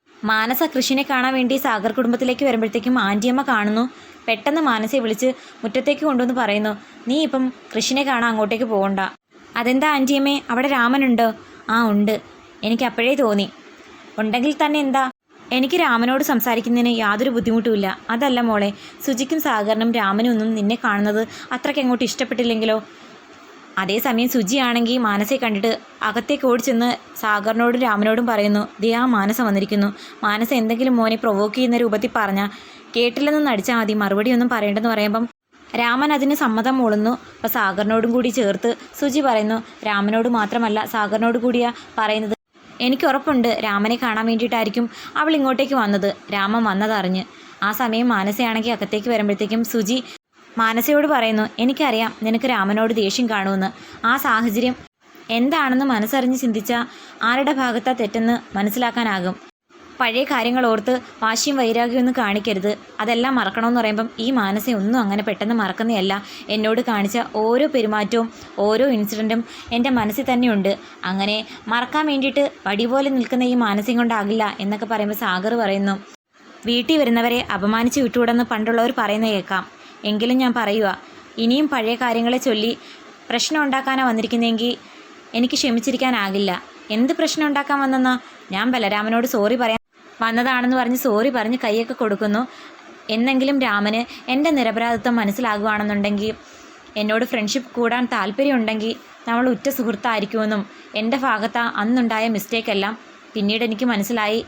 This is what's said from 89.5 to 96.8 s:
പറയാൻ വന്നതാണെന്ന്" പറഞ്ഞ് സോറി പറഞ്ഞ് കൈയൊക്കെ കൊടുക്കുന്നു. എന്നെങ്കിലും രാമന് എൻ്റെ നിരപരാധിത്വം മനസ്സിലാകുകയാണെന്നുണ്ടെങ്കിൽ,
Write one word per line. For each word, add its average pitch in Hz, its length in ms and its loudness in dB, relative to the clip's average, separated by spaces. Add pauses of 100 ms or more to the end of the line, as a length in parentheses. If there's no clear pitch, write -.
പറയാൻ 226 220 0 (440)
വന്നതാണെന്ന്" 247 560 2
പറഞ്ഞ് 247 200 0
സോറി 233 320 2
പറഞ്ഞ് 240 280 0
കൈയൊക്കെ 226 360 -2
കൊടുക്കുന്നു. 214 480 0 (680)
എന്നെങ്കിലും 262 500 0
രാമന് 214 420 0 (260)
എൻ്റെ 277 240 0
നിരപരാധിത്വം 233 640 0
മനസ്സിലാകുകയാണെന്നുണ്ടെങ്കിൽ, 208 1160 0 (640)